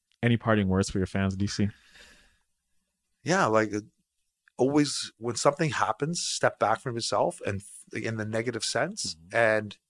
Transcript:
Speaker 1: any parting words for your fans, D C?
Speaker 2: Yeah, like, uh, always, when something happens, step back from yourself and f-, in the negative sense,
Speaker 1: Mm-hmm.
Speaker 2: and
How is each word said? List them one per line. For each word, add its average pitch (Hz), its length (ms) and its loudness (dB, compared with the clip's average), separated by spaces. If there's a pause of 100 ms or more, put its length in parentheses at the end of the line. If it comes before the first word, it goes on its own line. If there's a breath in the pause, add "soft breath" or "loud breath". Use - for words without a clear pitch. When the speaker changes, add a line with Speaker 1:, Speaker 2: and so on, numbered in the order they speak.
(220)
Speaker 1:
any 120 160 4
parting 107 300 2
words 95 220 2
for - 100 -4
your 92 80 -2
fans, 95 280 -2
D 101 120 -2
C? 101 220 0 (1500 soft breath)
Speaker 2:
Yeah, 175 220 2
like, 110 280 4
uh, 104 80 -2 (760)
always, 143 600 2
when 117 180 -6
something 151 360 2
happens, 113 500 -2
step - 380 -2
back 110 220 2
from 120 140 -6
yourself 117 500 -2
and 98 160 -4
f-, - 420 -14
in 113 140 -6
the 107 80 -4
negative 113 380 -4
sense, 127 520 -4
Speaker 1:
Mm-hmm. 87 220 -6
Speaker 2:
and 110 400 2 (120)